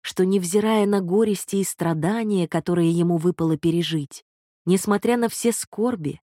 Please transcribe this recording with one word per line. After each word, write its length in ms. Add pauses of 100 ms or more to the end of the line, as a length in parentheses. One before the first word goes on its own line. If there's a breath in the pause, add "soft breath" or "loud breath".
что, 240
невзирая 640
на 140
горести 560
и 80
страдания, 840
которые 440
ему 260
выпало 400
пережить, 680 (400)
несмотря 520
на 120
все 240
скорби, 680 (160)